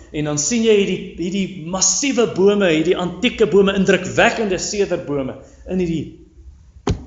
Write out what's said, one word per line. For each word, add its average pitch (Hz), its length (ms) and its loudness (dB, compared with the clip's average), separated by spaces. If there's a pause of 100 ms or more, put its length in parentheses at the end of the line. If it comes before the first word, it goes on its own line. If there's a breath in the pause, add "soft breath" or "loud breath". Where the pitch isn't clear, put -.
(120)
En 151 140 -4
dan 147 120 -2
sien 226 260 -2
jy 226 100 6
hierdie, 190 440 0
hierdie 180 480 -4
massiewe 196 680 0
bome, 202 320 4
hierdie 160 320 2
antieke 180 480 0
bome, 190 280 4
indrukwekkende 185 840 2
sederbome 143 760 -4 (320 loud breath)
in 185 120 -4
hierdie, 165 400 -4 (880)